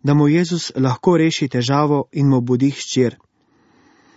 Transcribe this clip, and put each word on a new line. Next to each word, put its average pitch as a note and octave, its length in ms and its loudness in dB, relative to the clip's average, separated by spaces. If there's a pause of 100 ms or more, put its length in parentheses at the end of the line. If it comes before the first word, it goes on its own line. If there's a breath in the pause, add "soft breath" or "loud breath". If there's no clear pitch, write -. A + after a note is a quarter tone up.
da C#3+ 120 0
mu D3 140 4
Jezus E3 480 -2
lahko C3 400 0
reši D#3+ 320 0
težavo C#3 640 0
in C#3 160 0
mu C3+ 80 4
obudi B2 340 0
hčer. B2 460 -4 (1000 loud breath)